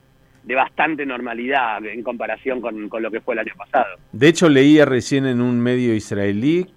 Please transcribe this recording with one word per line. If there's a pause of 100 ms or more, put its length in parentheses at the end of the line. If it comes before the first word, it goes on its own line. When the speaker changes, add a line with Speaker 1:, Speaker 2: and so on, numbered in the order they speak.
(440)
Speaker 1:
de
bastante
normalidad
en
comparación
con,
con
lo
que
fue
el
año
pasado. (160)
Speaker 2:
De
hecho,
leía
recién
en
un
medio
israelí (100)